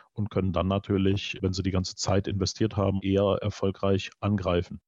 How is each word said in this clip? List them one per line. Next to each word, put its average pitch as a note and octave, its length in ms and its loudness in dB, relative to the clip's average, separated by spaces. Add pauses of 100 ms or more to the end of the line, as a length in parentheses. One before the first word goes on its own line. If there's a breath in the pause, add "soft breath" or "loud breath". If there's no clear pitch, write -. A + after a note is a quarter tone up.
(140 loud breath)
und G#2 160 -4
können F#2+ 240 0
dann F2 140 2
natürlich, G2 760 0
wenn F#2+ 100 0
sie F#2+ 100 -4
die F#2+ 80 0
ganze F#2 240 -2
Zeit G2 320 0
investiert G2+ 500 -2
haben, G2 260 0
eher G2 400 2
erfolgreich G2 680 0 (100)
angreifen. F#2 680 0